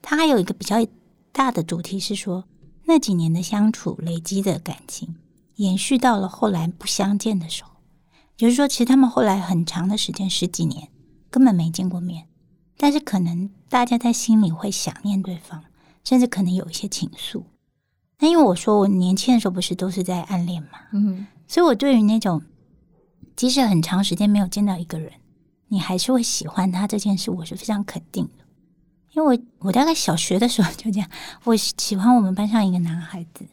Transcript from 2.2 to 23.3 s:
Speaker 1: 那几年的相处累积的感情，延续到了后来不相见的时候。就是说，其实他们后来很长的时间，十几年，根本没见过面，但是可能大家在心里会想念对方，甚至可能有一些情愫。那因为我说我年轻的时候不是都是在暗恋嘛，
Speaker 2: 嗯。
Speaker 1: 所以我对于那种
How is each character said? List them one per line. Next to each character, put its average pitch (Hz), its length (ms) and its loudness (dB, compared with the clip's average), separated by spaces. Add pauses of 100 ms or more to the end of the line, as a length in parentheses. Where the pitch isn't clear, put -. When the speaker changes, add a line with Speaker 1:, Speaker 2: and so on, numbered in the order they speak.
Speaker 1:
那 330 140 6
几 226 140 0
年 165 180 2
的 170 120 0
相 208 280 2
处 - 300 -6
累 165 180 -6
积 190 220 -4
的 190 180 -2
感 - 200 -10 (100)
情， - 280 -12 (400)
延 190 200 0
续 254 220 0
到 240 200 4
了 190 80 -2
后 - 220 -2
来 170 180 0
不 - 200 -8
相 202 320 0
见 208 200 -2
的 165 120 -8
时 - 140 -10
候。 - 60 -20 (640)
就 226 120 4
是 240 60 4
说， 285 120 4
其 277 120 -2
实 240 80 4
他 254 100 6
们 262 140 6
后 254 120 0
来 196 160 2
很 175 280 0
长 175 200 -4
的 202 120 -2
时 - 120 -4
间， 185 200 -4
十 - 180 -2
几 175 160 -4
年， - 240 -6 (400)
根 254 160 4
本 240 100 6
没 165 160 0
见 185 180 -4
过 175 120 -6
面， 175 280 -10 (500)
但 285 120 4
是 294 80 2
可 294 200 -4
能 175 320 -4 (180)
大 247 160 2
家 247 140 0
在 240 120 0
心 226 300 2
里 190 100 2
会 165 200 -6
想 - 320 -6
念 196 200 -2
对 180 140 -8
方， 160 260 -16 (400)
甚 254 160 4
至 247 80 6
可 202 160 -2
能 180 120 0
有 180 160 -2
一 - 20 -18
些 - 160 -8
情 - 220 -6
愫。 - 320 -10 (800)
那 294 80 4
因 339 100 6
为 320 40 8
我 196 140 4
说 208 220 2
我 196 100 4
年 185 260 2
轻 247 200 2
的 233 60 4
时 - 60 -4
候 190 60 -2
不 180 80 -6
是 180 140 -4
都 185 160 -6
是 185 120 -4
在 180 200 -4
暗 175 240 -4
恋 175 160 -6
嘛， - 160 -20 (140)
Speaker 2:
嗯。 202 340 -2 (200)
Speaker 1:
所 - 160 2
以 349 40 6
我 277 80 4
对 269 240 2
于 220 40 4
那 214 160 4
种 170 240 0 (920)